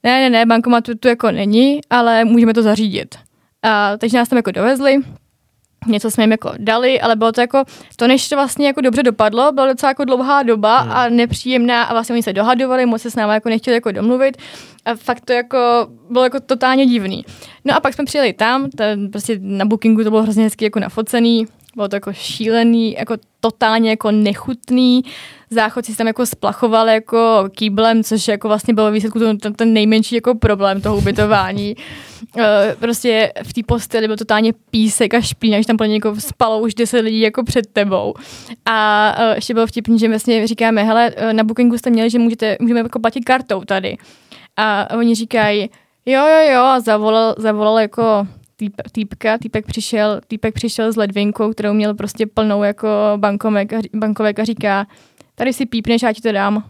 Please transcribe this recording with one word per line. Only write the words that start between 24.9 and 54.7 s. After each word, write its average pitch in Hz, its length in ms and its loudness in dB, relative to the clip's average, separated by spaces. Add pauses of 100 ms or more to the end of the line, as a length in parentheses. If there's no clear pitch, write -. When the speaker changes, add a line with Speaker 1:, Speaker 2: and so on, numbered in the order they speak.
Speaker 1:
Záchod 226 360 -2
si 220 100 -10
tam 226 120 -2
jako 226 180 -2
splachoval 220 640 0
jako 220 680 2
kýblem, 220 480 2
což 220 240 -2
jako 214 200 -2
vlastně 214 260 0
bylo 214 180 2
výsledku 214 280 -2
ten, 220 180 0
ten, 214 160 -8
ten 226 200 0
nejmenší 220 420 2
jako 233 200 0
problém 196 460 0
toho 214 160 -2
ubytování. 202 840 0
<laughs> - 60 -20 (520)
Eh, 214 420 2
prostě 226 520 0 (120)
v - 100 -16
té 240 140 -4
posteli 226 400 -2
byl 214 100 -4
totálně 220 360 0 (180)
písek 220 420 0
a 240 80 2
špína, 214 400 -2
že 214 60 0
tam 226 100 0
podle 220 100 0
mě 214 80 0
jako 214 240 -2
spalo 220 400 -2
už 220 160 -2
deset 240 240 0
lidí 220 200 0
jako 220 240 0
před 226 300 -2
tebou. 202 400 -2 (520)
A, 214 540 2
eh, 226 160 2
ještě 226 180 -6
bylo 226 140 0
vtipný, 226 320 0
že 220 100 2
vlastně 220 380 0
říkáme, 226 360 0
„Hele, 226 320 2
eh, 226 180 -2
na 220 100 2
Bookingu 233 340 2
jste 247 120 -4
měli, 226 200 2
že 233 100 0
můžete, 226 420 0
můžeme 233 180 2
jako 233 200 -4
platit 226 220 -2
kartou 254 420 -2
tady.“ 190 340 -4 (600)
A 208 300 0 (100)
oni 233 180 2
říkají, 214 540 -2 (360)
„Jo, 269 220 2
jo, 320 260 6
jo,“ 247 100 4
a 262 160 4
zavolal, 220 580 0
zavolal 214 420 0
jako 214 480 0 (340)
týp-, 208 300 -10
týpka, 220 460 -4
týpek 226 280 -8
přišel, 214 600 -4
týpek 220 280 -6
přišel 226 360 -4
s 214 40 -4
ledvinkou, 208 560 -2
kterou 208 220 -2
měl 214 200 0
prostě 208 320 -6
plnou 214 380 0
jako 208 240 -2 (280)
bankomek 208 580 -2
a 226 80 -4
ř-, 202 120 -10
bankovek 214 460 -2
a 220 40 -2
říká, 202 440 -2 (480)